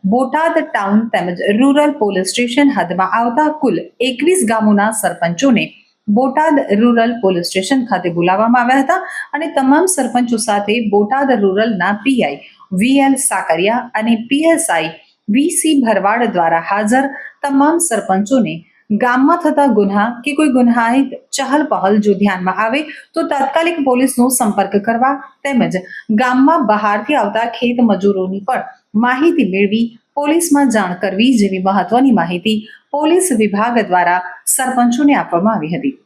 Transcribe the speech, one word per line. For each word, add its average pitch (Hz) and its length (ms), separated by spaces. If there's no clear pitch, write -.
બોટાદ 262 540
ટાઉન 220 500
તેમજ 175 280
રૂરલ 285 320
પોલીસ 254 360
સ્ટેશન 247 500
હદમાં 180 340
આવતા 240 400
કુલ 226 260
એકવીસ 269 500
ગામોના 214 420
સરપંચોને 170 760
બોટાદ 269 460
રૂરલ 233 400
પોલીસ 190 240
સ્ટેશન 233 400
ખાતે 180 240
બોલાવવામાં 196 540
આવ્યા 254 140
હતા 339 240
અને 311 140
તમામ 277 380
સરપંચો 240 520
સાથે 208 520
બોટાદ 233 400
રૂરલના 196 500
પી 233 320
આઈ 143 160
વી 247 240
એલ 269 180
સાકરિયા 202 760
અને 226 220
પી 285 120
એસ - 160
આઈ 165 200
વી 285 200
સી 311 340
ભરવાડ 220 420
દ્વારા 170 340
હાજર 214 460
તમામ 285 360
સરપંચોને 202 880
ગામમાં 262 520
થતા 285 240
ગુના 208 580
કે 294 80
કોઈ 302 160
ગુનાહિત 240 600
ચહલ 277 340
પહલ 196 320
જો 208 160
ધ્યાનમાં 185 440
આવે 226 240
તો 330 140
તાત્કાલિક 320 480
પોલીસનો 254 440
સંપર્ક 208 440
કરવા 240 300
તેમજ 220 300
ગામમાં 262 580
બહારથી 214 480
આવતા 220 300
ખેત 240 360
મજૂરોની 196 580
પણ 226 240
માહિતી 262 560
મેળવી 208 480
પોલીસમાં 294 540
જાણ 196 240
કરવી 214 440
જેવી 190 220
મહત્વની 202 520
માહિતી 185 560
પોલીસ 320 460
વિભાગ 220 420
દ્વારા 180 420
સરપંચોને 247 680
આપવામાં 185 420
આવી 160 220
હતી. 135 140